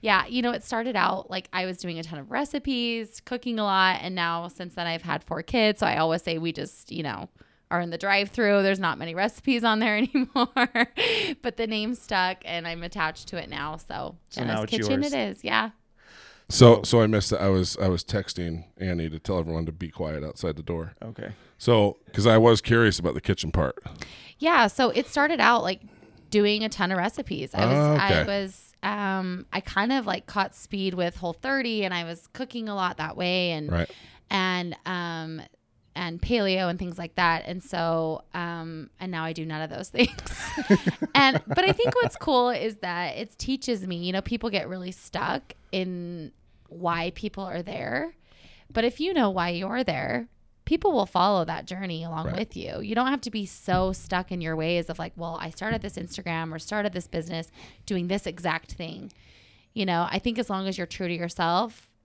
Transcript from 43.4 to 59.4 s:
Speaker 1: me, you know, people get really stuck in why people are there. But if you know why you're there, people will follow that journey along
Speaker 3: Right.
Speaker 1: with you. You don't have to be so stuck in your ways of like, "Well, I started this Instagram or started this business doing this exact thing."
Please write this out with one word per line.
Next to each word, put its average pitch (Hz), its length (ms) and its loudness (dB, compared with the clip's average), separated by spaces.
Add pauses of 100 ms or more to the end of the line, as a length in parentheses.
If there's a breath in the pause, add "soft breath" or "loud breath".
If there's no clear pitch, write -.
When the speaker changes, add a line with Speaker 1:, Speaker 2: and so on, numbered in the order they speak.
Speaker 1:
me, 180 100 -4
you 175 140 -4
know, 190 100 0
people 233 300 -4
get 196 180 -2
really 185 220 -8
stuck - 640 -6 (180)
in 175 600 -6 (380)
why 170 460 -4
people 202 300 -8
are 175 180 -8
there. 269 500 -6 (580 soft breath)
But 226 140 0
if 240 140 -2
you 339 140 -2
know 240 180 4
why 175 180 0
you're 196 340 -4
there, 233 440 -2 (380)
people 339 260 2
will 226 140 2
follow 185 400 2
that 165 200 -8
journey 180 380 -8
along 165 240 -6
Speaker 3:
Right. 175 120 -4
Speaker 1:
with - 180 -8
you. - 240 -8
You 214 120 -6
don't 247 140 0
have 269 140 -2
to 233 100 -8
be 208 140 -4
so 185 480 0
stuck 185 400 -4
in 180 80 -4
your 160 160 -4
ways 165 320 0
of 165 100 -8
like, 165 160 -8
"Well, 165 260 -8
I 165 80 -8
started 214 320 -6
this 196 160 -10
Instagram 170 560 -8
or 160 60 -8
started 208 320 -4
this 180 160 -8
business 165 420 -6 (360 loud breath)
doing 180 240 -2
this 196 180 -4
exact 165 460 -4
thing." 170 400 -12 (600 soft breath)